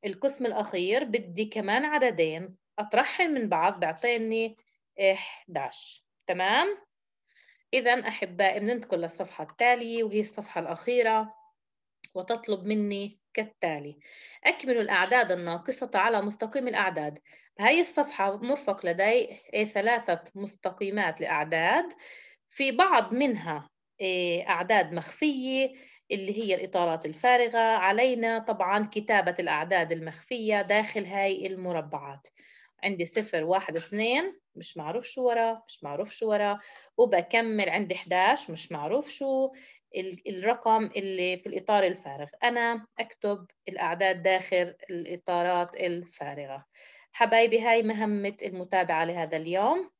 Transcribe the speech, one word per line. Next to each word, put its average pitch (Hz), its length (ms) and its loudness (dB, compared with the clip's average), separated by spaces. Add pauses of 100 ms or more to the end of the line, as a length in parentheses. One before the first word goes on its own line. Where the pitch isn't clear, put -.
القسم 247 420 -2
الأخير 208 580 0
بدي 208 400 -2
كمان 214 400 -2
عددين 185 720 0 (220)
أطرحهن 269 560 0
من 233 140 -2
بعض 175 320 2
بيعطيني 226 760 -2 (560)
إحداش. - 960 -8 (200)
تمام؟ 220 500 0 (960)
إذن 240 300 4
أحبائي 190 560 0
بننتقل 214 380 -2
للصفحة 170 460 -8
التالية 233 600 0
وهي 214 160 0
الصفحة 208 400 -6
الأخيرة، 220 760 0 (800)
وتطلب 196 500 -4
مني 208 560 -4 (140)
كالتالي: 156 640 -4 (460)
أكملوا 254 380 2
الأعداد 202 500 4
الناقصة 175 600 -4
على 208 280 4
مستقيم 220 460 -4
الأعداد. 180 500 -2 (400)
بهاي 262 220 6
الصفحة 208 560 0
مرفق 208 500 -2
لدي، 202 420 2 (260)
إيه، 214 100 2
ثلاثة 214 560 0 (140)
مستقيمات 196 840 -4
لأعداد. 165 720 0 (560)
في 269 240 0
بعض 254 420 4
منها، 170 540 -2 (320)
إيه، 180 480 -2
أعداد 180 440 2
مخفية 262 800 -2 (380)
اللي 202 280 -4
هي 208 160 0
الإطارات 175 520 0
الفارغة. 240 520 4
علينا 226 800 2
طبعا 208 540 0
كتابة 208 460 2
الأعداد 165 540 0
المخفية 202 720 -2
داخل 202 420 0
هاي 196 420 -2
المربعات. 156 840 -8 (560)
عندي 185 200 -2
صفر، 175 400 -2
واحد، 175 320 0
اثنين، 233 640 -2 (140)
مش - 220 -14
معروف 170 300 -6
شو 254 220 -2
ورا، 226 400 0
مش - 160 -20
معروف - 280 -6
شو 220 180 -2
ورا، 208 280 2 (380)
وبكمل 214 720 4
عندي 180 260 -2
إحداش، 185 560 2
مش 165 220 -10
معروف 165 380 -2
شو 269 420 0 (440)
ال-، 185 320 -8
الرقم 220 580 2
اللي 185 500 -2
في 180 100 -12
الإطار 202 380 0
الفارغ. 147 440 -4 (160)
أنا 233 420 0 (120)
أكتب 202 480 -6 (220)
الأعداد 180 540 -2
داخل 185 520 2 (160)
الإطارات 175 840 -2
الفارغة. 143 880 -8 (480)
حبايبي، 226 480 6
هاي 226 220 4
مهمة 208 600 -2
المتابعة 180 600 0
لهذا 165 320 -4
اليوم. 196 640 0